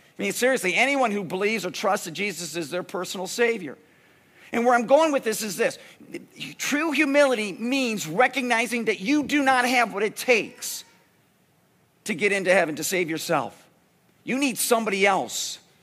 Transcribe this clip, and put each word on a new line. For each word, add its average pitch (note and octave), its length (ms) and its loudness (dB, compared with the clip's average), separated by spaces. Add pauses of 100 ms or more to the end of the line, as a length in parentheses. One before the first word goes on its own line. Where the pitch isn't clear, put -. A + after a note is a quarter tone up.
(160)
I - 60 -10
mean, G3 100 0
seriously, A#3 420 2
anyone B3+ 360 4
who G3+ 140 -2
believes F#3+ 420 -2
or D#3+ 60 -6
trusts - 320 0
that F3 80 -10
Jesus E3+ 420 -6
is D#3+ 160 -6
their F3+ 140 -4
personal F#3 420 -8
Savior. A3+ 500 -2 (760)
And A#3 120 0
where B3 120 6
I'm A#3 100 0
going D4+ 240 6
with C4+ 140 0
this A3 180 -2
is G3 140 -6
this. G3 220 -2 (800)
True D4+ 340 -2
humility C4+ 640 2
means A#3 520 -2
recognizing A#3+ 800 0
that F#3+ 160 -2
you C#4 240 0
do C#4 180 0
not B3+ 240 4
have A#3+ 260 2
what G3+ 120 -2
it G3+ 100 -4
takes - 720 -2 (1200)
to G#3+ 100 -6
get F#3+ 160 0
into F#3+ 220 2
heaven, D#3+ 240 2
to D3+ 80 -6
save F3 260 -2
yourself. D3+ 500 -4 (640)
You B3+ 160 -4
need C4+ 180 0
somebody G#3 480 2
else F3 540 0 (240)